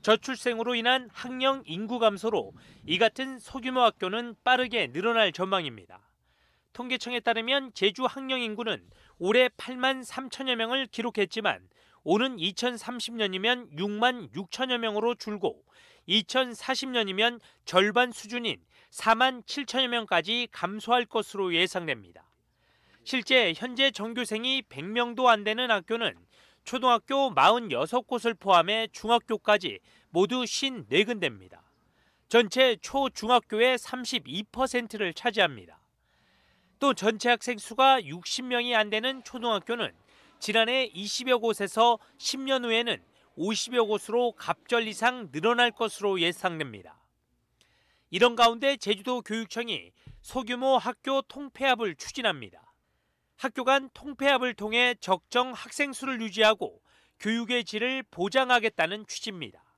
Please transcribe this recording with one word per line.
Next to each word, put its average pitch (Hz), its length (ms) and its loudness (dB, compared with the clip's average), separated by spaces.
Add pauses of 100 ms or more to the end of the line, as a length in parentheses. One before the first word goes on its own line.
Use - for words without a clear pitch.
저출생으로 233 720 0
인한 240 380 0
학령 262 520 -2
인구 214 360 -6
감소로 202 540 0 (320)
이 175 120 0
같은 254 400 0
소규모 254 440 -2
학교는 226 600 0
빠르게 240 500 2
늘어날 208 380 2
전망입니다. 151 720 -4 (720)
통계청에 247 480 -6
따르면 240 540 0
제주 214 300 0
학령 262 360 -4
인구는 214 440 -6 (340)
올해 226 380 4
팔만 254 460 -4
삼천여 262 540 -6
명을 240 300 -2
기록했지만 202 840 -2 (340)
오는 226 360 2
이천삼십 233 760 -6
년이면 208 640 -2
육만 214 560 -2
육천여 247 440 -4
명으로 226 360 -2
줄고 208 480 -4 (440)
이천사십 247 840 -2
년이면 226 500 0 (280)
절반 208 440 4
수준인 220 500 -6 (280)
사만 240 560 2
칠천여 262 440 -4
명까지 226 640 0
감소할 214 540 0
것으로 202 480 -4
예상됩니다. 156 720 -2 (800)
실제 247 500 2
현재 254 360 0
전교생이 233 800 -4
백 147 160 -10
명도 240 420 2
안 208 160 4
되는 226 260 -2
학교는 214 440 -2 (500)
초등학교 254 640 2
마흔여섯 175 760 2
곳을 233 260 -2
포함해 196 600 4
중학교까지 214 880 0 (280)
모두 214 380 2
쉰네 196 580 -2
군데입니다. 127 580 -6 (680)
전체 233 460 4
초중학교의 247 1000 2
삼십이 226 760 -8
퍼센트를 226 600 -4
차지합니다. 151 680 -2 (1000)
또 269 160 4
전체 220 340 0
학생 240 300 0
수가 254 480 4
육십 175 400 -8
명이 240 280 -2
안 214 140 2
되는 240 360 -4
초등학교는 226 680 -4 (460)
지난해 226 460 2 (100)
이십여 240 440 0
곳에서 220 600 2 (180)
십 - 240 -6
년 269 240 0
후에는 226 380 -2 (380)
오십여 226 440 0
곳으로 214 480 0
갑절 226 560 -2
이상 226 420 -2
늘어날 233 400 2
것으로 202 500 -2
예상됩니다. 151 760 -4 (1120)
이런 233 240 4
가운데 233 420 2
제주도 220 440 -4
교육청이 214 720 -8 (300)
소규모 247 540 0
학교 262 460 -2
통폐합을 254 720 -2
추진합니다. 160 800 -6 (640)
학교 262 260 -6
간 269 320 2
통폐합을 262 600 0
통해 233 440 2
적정 247 540 0
학생 269 400 -6
수를 262 280 -6
유지하고 214 600 2 (400)
교육의 233 440 -2
질을 247 460 -4
보장하겠다는 214 960 0
취지입니다. 156 560 -10 (160)